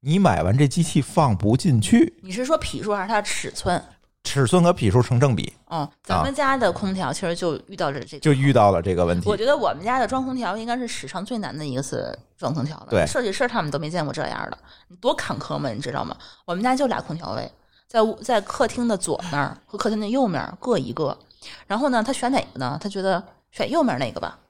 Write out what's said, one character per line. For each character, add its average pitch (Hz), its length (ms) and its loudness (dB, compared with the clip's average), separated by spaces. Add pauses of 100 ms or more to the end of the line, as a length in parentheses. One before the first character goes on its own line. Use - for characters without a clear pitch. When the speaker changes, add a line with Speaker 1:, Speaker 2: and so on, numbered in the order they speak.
Speaker 1:
你 151 180 2
买 110 240 4
完 95 140 4
这 143 120 6
机 170 140 0
器 175 180 2
放 135 360 2
不 104 200 2
进 135 240 4
去。 - 420 4
Speaker 2:
你 185 80 -16
是 220 140 -4
说 311 140 2
匹 - 240 -6
数 214 100 -2
还 285 100 -2
是 214 60 -6
它 226 60 0
的 208 80 2
尺 - 300 -6
寸？ - 300 -2 (420)
Speaker 1:
尺 139 220 2
寸 180 160 6
和 175 100 6
匹 113 160 2
数 117 140 6
成 120 160 2
正 135 160 4
比。 - 180 -4 (160)
Speaker 2:
嗯， 156 200 -4 (160)
咱 185 180 0
们 277 100 0
家 269 240 0
的 233 140 2
空 190 240 -4
调 185 180 -2
其 - 80 -6
实 170 140 -4
就 170 320 -2
遇 196 80 -16
到 170 160 -2
了 143 80 -6
这 - 80 -10
个。 - 120 -16
Speaker 1:
啊。 - 20 -14
就 151 120 4
遇 139 200 4
到 107 180 8
了 90 100 4
这 92 140 0
个 87 100 4
问 87 160 2
题。 208 80 -2
Speaker 2:
我 208 80 2
觉 208 80 -2
得 285 120 4
我 220 140 0
们 151 120 -6
家 240 160 0
的 240 80 2
装 262 180 -2
空 262 120 -6
调 214 200 -4
应 226 100 -8
该 240 100 -4
是 254 100 -6
史 139 220 -10
上 185 160 -8
最 233 140 -6
难 143 180 -6
的 151 100 -8
一 131 140 -4
次 - 360 -6 (200)
装 156 180 -4
空 147 100 -2
调 151 120 -6
了。 - 120 -18
Speaker 1:
对。 - 160 4
Speaker 2:
设 - 160 -2
计 214 120 -2
师 247 160 -2
他 233 140 -2
们 151 80 -4
都 185 80 -4
没 156 120 -6
见 170 140 -2
过 139 80 -6
这 147 140 -6
样 - 220 -6
的， - 100 -12 (420)
多 233 160 2
坎 - 220 -6
坷 - 200 -8
嘛， 143 120 -4
你 110 100 -8
知 - 100 -8
道 - 140 -4
吗？ - 120 -10 (280)
我 175 100 -6
们 185 80 -4
家 254 140 2
就 277 100 0
俩 - 140 0
空 - 160 -10
调 156 160 -10
位， 113 180 -8 (380)
在 226 140 2
屋-， 214 200 2
在 220 180 0
客 - 280 -2
厅 240 180 -4
的 220 100 0
左 165 220 -4 (120)
面 143 100 -2
儿 - 160 -4 (100)
和 - 100 -16
客 202 140 0
厅 214 80 -2
的 208 80 -4
右 247 220 0
面 151 120 -2
儿 - 200 -10
各 240 180 0
一 - 140 -4
个。 156 260 -4 (480)
然 196 100 -4
后 277 120 0
呢， 240 140 2
他 262 100 -2
选 254 180 -2
哪 269 80 2 (140)
个 - 80 -10
呢？ 131 200 -4
他 208 80 -8
觉 196 140 -6
得 190 180 0 (300)
选 - 180 -4
右 311 140 2
面 190 160 2
那 120 140 -4
个 - 80 -6
吧 - 180 -8 (100)